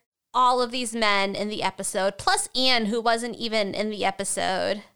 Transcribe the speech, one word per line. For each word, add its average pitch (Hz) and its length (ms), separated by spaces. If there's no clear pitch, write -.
all 254 260
of 240 120
these 233 240
men 202 400
in 208 140
the 214 120
episode, 196 560
plus 392 380
Ian, 254 320
who 233 120
wasn't 233 360
even 214 400
in 214 160
the 196 140
episode 190 760